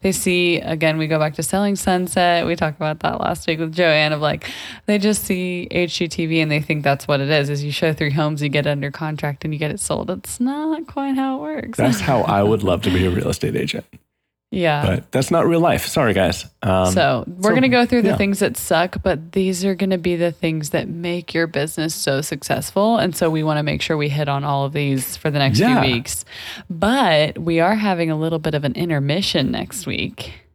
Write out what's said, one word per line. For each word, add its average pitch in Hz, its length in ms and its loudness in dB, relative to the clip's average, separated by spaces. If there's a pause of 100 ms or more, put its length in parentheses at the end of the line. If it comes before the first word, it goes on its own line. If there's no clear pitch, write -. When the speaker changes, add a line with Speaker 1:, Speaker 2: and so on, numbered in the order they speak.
Speaker 1:
They 190 100 2
see, 180 480 2
again, 160 380 0
we 156 100 0
go 156 100 0
back 151 180 0
to 165 80 -4
Selling 202 320 0
Sunset. 180 680 2
We 170 100 0
talked 160 220 -2
about 156 220 -4
that - 200 -2
last - 280 -2
week 160 120 -2
with 160 140 -4
Joanne 156 400 4
of, 147 80 -2
like, 151 280 -2 (360)
they 208 140 2
just 208 240 2
see 180 480 -4
H 175 260 -2
G 175 100 -2
T 165 200 -4
V 160 140 2
and 156 100 0
they 147 100 0
think 151 220 -2
that's 139 240 0
what 143 120 2
it 139 100 -2
is, 147 200 2
is 143 140 -4
you 147 80 -4
show 160 220 0
three 147 180 -2
homes, 151 320 0
you 147 60 0
get 143 180 0
it - 20 0
under 143 220 -2
contract 151 520 -6
and 156 100 -4
you 147 60 -6
get 202 120 -4
it 202 80 -8
sold. - 320 -4
It's - 280 -8
not 302 480 -2
quite 277 280 -4
how 269 220 -2
it 294 40 -8
works. 302 360 -8
Speaker 2:
That's 117 240 2
how 123 200 2
I 101 220 2
would 104 200 2
love 92 200 0
to 95 80 0
be 92 140 2
a 92 40 2
Speaker 1:
<laughs> 90 80 0
Speaker 2:
real - 120 -2
estate - 260 -2
agent. - 300 -4 (640)
Speaker 1:
Yeah. 170 360 0
Speaker 2:
But - 260 0
that's 135 180 0
not 170 160 4
real 170 140 4
life. - 260 2
Sorry, 120 280 2
guys. 90 320 2 (180)
Um, 92 300 4
Speaker 1:
So 139 340 2
we're 180 220 0
Speaker 2:
so, - 60 4
Speaker 1:
gonna 262 120 4
go 240 180 4
through 240 180 2
the 190 80 4
Speaker 2:
yeah. - 40 2
Speaker 1:
things 196 240 0
that - 160 0
suck, 175 480 0
but 165 300 -2
these 190 320 0
are 190 100 2
gonna 190 220 0
be 175 180 -2
the 170 160 0
things 160 380 -2
that 143 180 -2
make 170 460 -6
your 165 140 0
business 156 460 -4
so 139 280 -2
successful. 165 760 0
And 180 160 0
so 170 160 2
we 160 140 0
wanna 156 200 0
make 151 180 -2
sure 160 160 -2
we 147 100 0
hit 143 220 -2
on 139 160 -2
all 139 180 0
of 139 80 -4
these 139 460 -2
for - 120 -2
the 147 80 -2
next 135 220 4
Speaker 2:
Yeah. 240 240 4
Speaker 1:
few 127 80 2
weeks. - 320 -4 (460)
But 180 680 2
we 165 220 0
are 185 160 4
having 185 340 0
a 156 60 0
little 160 240 -2
bit 156 160 -2
of 143 80 0
an 139 120 0
intermission 156 760 0
next - 340 -6
week. - 460 -6 (240)